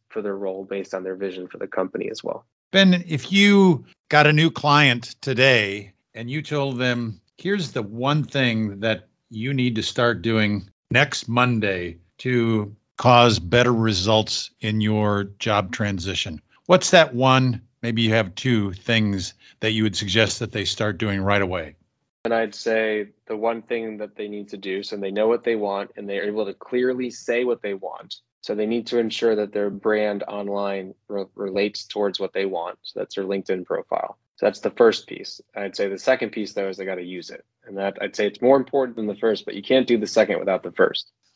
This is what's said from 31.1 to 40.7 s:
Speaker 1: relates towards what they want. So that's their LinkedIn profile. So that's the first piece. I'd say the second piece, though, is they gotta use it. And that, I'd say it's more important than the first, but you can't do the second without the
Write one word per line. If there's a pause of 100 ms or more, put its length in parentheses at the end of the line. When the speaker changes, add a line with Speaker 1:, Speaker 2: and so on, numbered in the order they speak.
Speaker 1:
relates
towards
what
they
want.
So
that's
their
LinkedIn
profile. (180)
So
that's
the
first
piece. (140)
I'd
say
the
second
piece,
though,
is
they
gotta
use
it. (200)
And
that,
I'd
say
it's
more
important
than
the
first,
but
you
can't
do
the
second
without
the